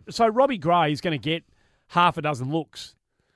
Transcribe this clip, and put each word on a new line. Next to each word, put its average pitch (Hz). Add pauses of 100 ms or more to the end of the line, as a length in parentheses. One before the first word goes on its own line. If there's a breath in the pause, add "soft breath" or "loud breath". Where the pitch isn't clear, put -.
so 226
Robbie 247
Gray 160
is 143
gonna 160
get 156 (440)
half 175
a 156
dozen 135
looks, - (420)